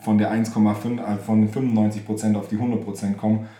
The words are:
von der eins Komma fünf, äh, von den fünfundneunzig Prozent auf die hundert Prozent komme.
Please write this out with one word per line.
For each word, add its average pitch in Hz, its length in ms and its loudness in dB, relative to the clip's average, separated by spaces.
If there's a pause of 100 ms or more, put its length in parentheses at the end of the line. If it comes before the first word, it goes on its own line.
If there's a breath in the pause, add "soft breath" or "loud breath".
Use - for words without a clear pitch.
von 107 180 2
der 104 120 2
eins 110 220 0
Komma 107 220 4
fünf, 120 260 -4
äh, 104 160 -4
von 110 240 2
den 107 100 4
fünfundneunzig 107 540 0
Prozent 107 320 0
auf - 120 -6
die 107 100 -2
hundert 117 260 -2
Prozent 101 320 -4
komme. 110 300 0 (140 loud breath)